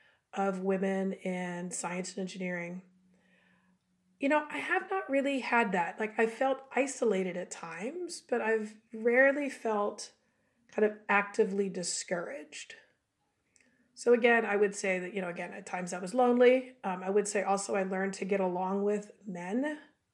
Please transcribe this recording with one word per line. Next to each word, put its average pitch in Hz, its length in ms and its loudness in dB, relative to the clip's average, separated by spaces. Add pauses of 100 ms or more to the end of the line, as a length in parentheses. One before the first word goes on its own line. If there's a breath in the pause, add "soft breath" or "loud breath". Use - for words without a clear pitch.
(320 soft breath)
of 196 280 0
women 190 520 0
in 180 580 -6
science 180 400 -6
and 202 100 -8
engineering. 180 600 -6 (1400 soft breath)
You 277 100 0
know, 302 200 2
I 294 80 -10
have 359 320 -4
not 381 200 -4
really 269 300 0
had 226 320 0
that. 180 280 -2
Like, 214 180 -6
I 226 80 4
felt 262 360 0 (120)
isolated 202 640 0
at 180 140 -8
times, 247 760 -10
but 233 140 -2
I've 220 340 0 (180)
rarely 262 580 4
felt - 640 -4 (640)
kind 214 120 4
of 208 100 0 (140)
actively 202 580 2
discouraged. 180 1080 -6 (1200 soft breath)
So 240 200 4
again, 233 320 6
I 202 100 2
would 202 180 4
say 185 240 0
that, 180 160 -8
you 196 60 -4
know, 180 80 -4
again, 180 240 -8
at 202 140 -14
times 180 260 -6
I 180 60 -4
was 185 160 -6
lonely. 247 580 6 (120)
Um, 185 200 -4
I 190 60 -2
would 202 180 4
say 196 140 0
also 196 320 0
I 196 80 2
learned 190 320 -2
to - 100 -6
get 196 160 2
along 185 420 0
with 208 280 0 (160)
men 220 520 -4 (360)